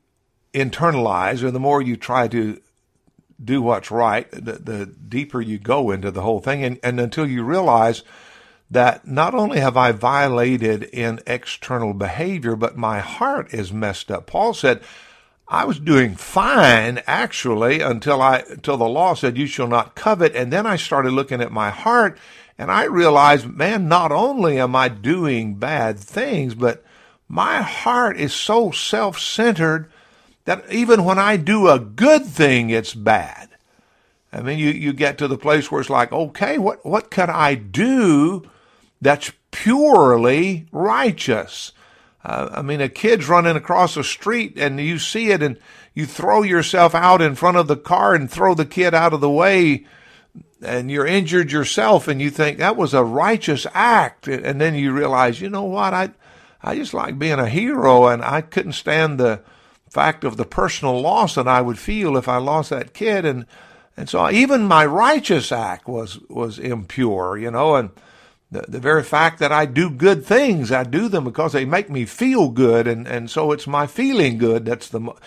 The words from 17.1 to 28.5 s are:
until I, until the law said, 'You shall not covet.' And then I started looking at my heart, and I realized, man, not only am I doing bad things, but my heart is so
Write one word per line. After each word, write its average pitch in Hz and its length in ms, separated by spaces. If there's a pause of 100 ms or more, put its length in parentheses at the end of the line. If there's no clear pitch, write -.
until 131 400
I, 131 260
until 143 300
the 117 100
law 165 240
said, 123 240
'You 143 100
shall 131 220
not 117 260
covet.' 170 400
And 123 160
then 196 160
I 202 100
started 135 360
looking 131 300
at 117 100
my 107 160
heart, 220 500 (380)
and - 140
I 208 140
realized, 147 640
man, 180 420
not 170 220
only 180 480
am 127 160
I 131 140
doing 117 680
bad 117 420
things, 151 560
but 117 280 (460)
my 180 320
heart 233 560
is 147 160
so 220 380